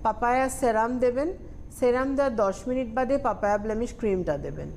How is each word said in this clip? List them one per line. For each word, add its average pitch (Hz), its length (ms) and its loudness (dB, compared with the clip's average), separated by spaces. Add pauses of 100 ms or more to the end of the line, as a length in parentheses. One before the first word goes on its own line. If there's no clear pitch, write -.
papaya 240 460 2
serum 240 500 2
দেবেন। 254 340 2 (460)
Serum 262 360 2
দেওয়ার 269 200 2
দশ 196 200 2 (120)
মিনিট 254 260 -2
বাদে 262 240 2
papaya 208 400 0
blemish 214 400 -2
ক্রিমটা 180 400 0
দেবেন। 143 400 -8